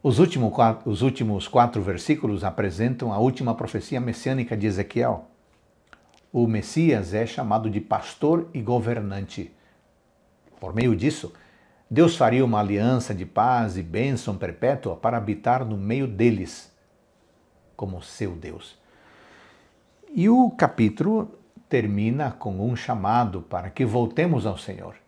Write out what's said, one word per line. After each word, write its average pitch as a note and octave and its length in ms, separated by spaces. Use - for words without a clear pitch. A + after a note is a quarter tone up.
Os B2 160
último C#3+ 320
qua-, B2+ 340
os G#2 180
últimos A2 440
quatro A#2+ 340
versículos G2+ 600
apresentam G#2+ 720
a G2+ 60
última B2 360
profecia A2+ 460
messiânica A#2+ 560
de G#2 100
Ezequiel. G#2+ 640
O A#2 160
Messias G#2+ 680
é A2 100
chamado A2 460
de G#2 100
pastor - 720
e B2 80
governante. G#2 920
Por F#2 160
meio A#2 220
disso, D3 360
Deus E3+ 280
faria B2 280
uma A2+ 140
aliança G#2+ 560
de F2+ 100
paz A2 520
e F2+ 80
bênção G#2+ 520
perpétua G2 600
para A#2 200
habitar A#2 480
no G#2+ 120
meio A#2 320
deles, G#2 640
como F#2 260
seu F#2+ 300
Deus. E2 440
E G3+ 160
o B3 220
capítulo D#3 880
termina A2+ 640
com G2+ 360
um B2 60
chamado G#2+ 680
para F2+ 280
que C3 140
voltemos A#2+ 600
ao G2 140
Senhor. F#2 380